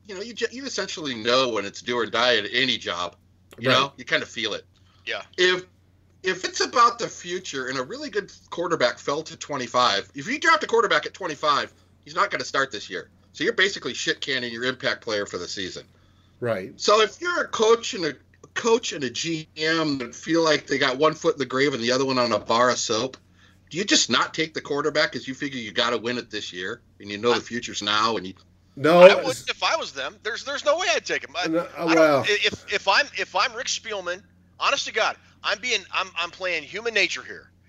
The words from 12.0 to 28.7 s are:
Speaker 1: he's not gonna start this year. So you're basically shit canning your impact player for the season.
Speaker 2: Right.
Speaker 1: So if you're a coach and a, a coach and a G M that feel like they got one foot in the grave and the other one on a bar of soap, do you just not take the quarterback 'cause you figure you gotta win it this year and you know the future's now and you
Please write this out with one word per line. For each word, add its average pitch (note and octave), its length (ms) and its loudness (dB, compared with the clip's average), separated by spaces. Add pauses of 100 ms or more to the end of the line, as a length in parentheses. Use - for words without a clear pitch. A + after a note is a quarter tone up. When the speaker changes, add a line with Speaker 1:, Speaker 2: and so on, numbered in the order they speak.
Speaker 1:
he's D3 120 -14
not F#3+ 160 2
gonna C3+ 140 -4
start C3+ 260 -2
this - 180 -10
year. F2 220 -10 (220)
So - 100 -6
you're - 100 0
basically F#3 400 -2
shit - 280 -4
canning B2 300 -4
your A#2 120 -8
impact A#2 380 -2
player G#2 260 -4
for G#2 100 -8
the F2 100 -10
season. E2+ 380 -8 (540)
Speaker 2:
Right. G#2 420 -4
Speaker 1:
So G#3+ 200 4
if G#3 200 -2
you're E4+ 200 -2
a - 60 -6
coach A3+ 460 2
and F#3 120 -4
a, D3+ 40 -2 (340)
a - 120 -20
coach - 360 0
and E3 120 -8
a B2 80 -2
G D#3 440 -6
M D#3 440 0
that A#2 160 -10
feel E3 280 2
like D3+ 220 2
they C#3 140 -2
got C3 180 0
one D#3 160 4
foot D#3+ 220 0
in C#3+ 40 -4
the C3 60 -2
grave C3 300 2
and A2+ 80 -4
the A#2 80 2
other C3+ 140 2
one C3 120 0
on A#2+ 140 2
a G#2 80 2
bar A#2 320 2
of A2+ 80 0
soap, A#2+ 380 -2 (520)
do D3 80 -10
you G3 80 0
just - 240 2
not C#3+ 240 2
take D#3+ 200 -4
the - 80 -8
quarterback D3+ 500 0
'cause C3 160 -10
you C3+ 80 -6
figure C#3 240 -8
you G#2+ 120 -8
gotta A#2 260 0
win A#2+ 200 -4
it A#2 140 -8
this G#2+ 200 -8
year F#2 300 -8 (180)
and G2+ 120 -14
you G2+ 60 -6
know A#2+ 160 2
the E3 80 -2
future's A#2 420 -8
now G#2+ 340 0
and F#2 80 -8
you F#2+ 80 -12 (420)